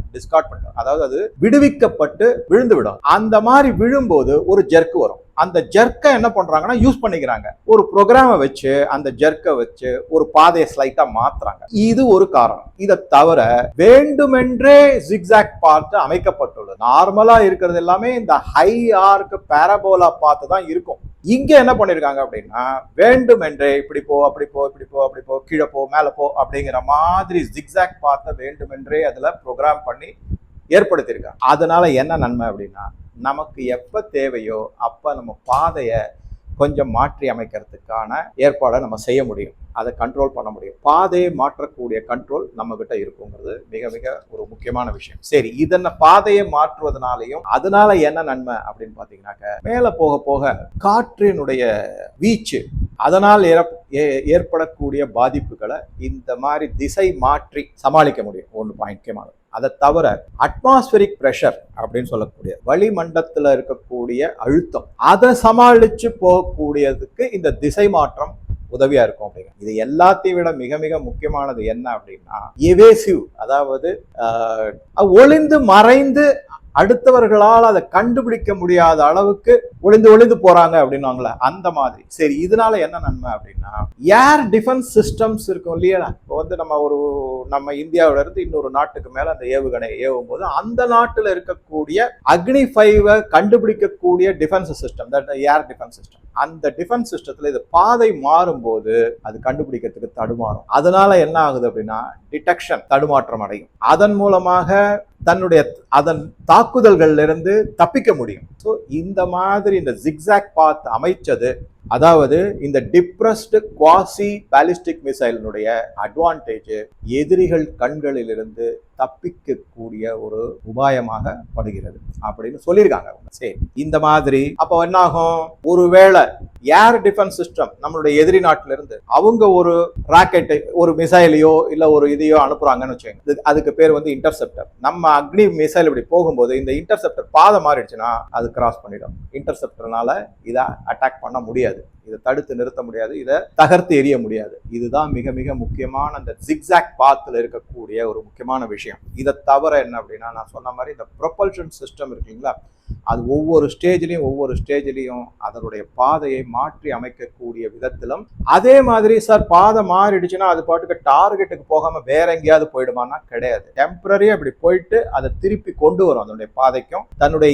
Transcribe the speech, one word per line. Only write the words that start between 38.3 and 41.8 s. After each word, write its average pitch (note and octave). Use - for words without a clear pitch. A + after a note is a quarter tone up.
ஏற்பாடை C3+
நம்ம A2+
செய்ய B2+
முடியும், G2+
அதை A#2
கண்ட்ரோல் C3+
பண்ண A2
முடியும். G2
பாதையை F3+
மாற்றக்கூடிய B2+